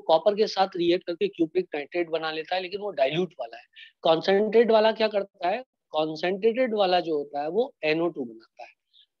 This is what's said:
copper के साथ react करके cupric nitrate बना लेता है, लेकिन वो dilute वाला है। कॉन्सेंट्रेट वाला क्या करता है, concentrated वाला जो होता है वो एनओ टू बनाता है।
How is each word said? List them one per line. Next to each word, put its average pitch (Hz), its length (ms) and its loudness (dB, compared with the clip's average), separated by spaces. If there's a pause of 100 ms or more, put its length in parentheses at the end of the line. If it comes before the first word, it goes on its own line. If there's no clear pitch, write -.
copper 165 280 4
के 202 120 0
साथ 190 280 -2
react 175 320 0
करके 180 280 -4
cupric 170 400 -2
nitrate 165 340 -4
बना 160 220 -4
लेता 156 240 -6
है, 185 60 -2
लेकिन 190 200 -10
वो 208 100 -6
dilute 156 480 -2
वाला 117 180 -12
है। - 60 -20 (380)
कॉन्सेंट्रेट 196 680 4
वाला 220 200 4
क्या 220 160 -2
करता 196 420 -4
है, 233 140 -4 (260)
concentrated 190 840 0
वाला 185 240 4
जो 165 180 -2
होता 143 240 -6
है 151 80 -4
वो 233 240 -2 (100)
एनओ 160 260 0
टू 160 160 -8
बनाता 113 380 -20
है। - 100 -20 (460)